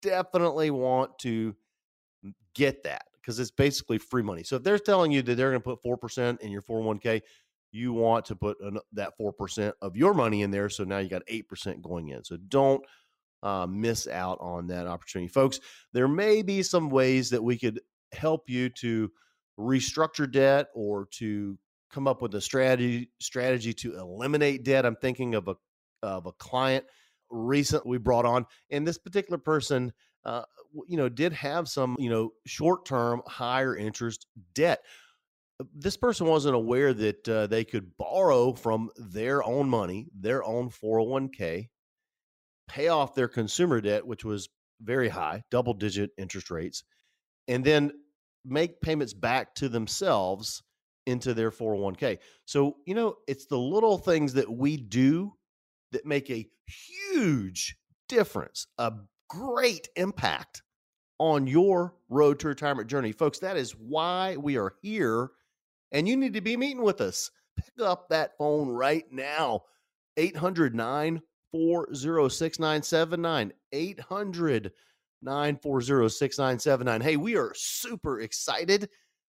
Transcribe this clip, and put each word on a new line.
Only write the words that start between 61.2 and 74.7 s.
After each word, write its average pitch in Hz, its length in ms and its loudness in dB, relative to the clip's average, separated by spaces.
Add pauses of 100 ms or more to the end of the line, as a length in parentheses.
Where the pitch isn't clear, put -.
on 151 260 4
your 175 480 4 (140)
road 143 320 6
to 156 80 -2
retirement 139 420 -2
journey. 127 220 0
Folks, 147 260 0
that 190 180 -4
is 123 140 -2
why 165 640 -2
we 143 220 -2
are 98 240 -2
here, 135 480 0 (640)
and 151 160 2
you 254 80 2
need 262 180 0
to 214 60 -2
be 226 160 -2
meeting 254 260 -2
with 196 180 2
us. 95 300 -2 (260)
Pick - 240 -8
up 180 280 0
that 156 280 0
phone 147 320 0
right 135 440 0
now, 135 500 -2 (540)
eight 160 200 0
hundred 165 380 2
nine 147 480 -2 (300)
four 165 420 0
zero 147 320 2
six 156 320 -2
nine 156 240 0
seven 165 400 0
nine, 143 300 0 (180)
eight 170 300 -6
hundred 170 720 -2 (500)